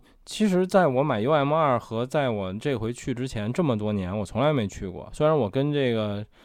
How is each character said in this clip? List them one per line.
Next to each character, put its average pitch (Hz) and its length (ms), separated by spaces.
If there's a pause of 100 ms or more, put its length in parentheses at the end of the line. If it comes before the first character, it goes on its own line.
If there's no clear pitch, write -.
(260)
其 214 220
实 185 180
在 180 220
我 131 160
买 127 160
U 120 100
M 147 240
二 147 240
和 113 260
在 135 240
我 98 260
这 131 200
回 110 180
去 131 220
之 127 140
前 113 240
这 185 100
么 127 160
多 104 140
年， 98 260
我 104 60
从 110 180
来 151 100
没 120 140
去 98 220
过。 85 240
虽 - 120
然 156 140
我 110 100
跟 139 240
这 135 220
个 104 320 (180)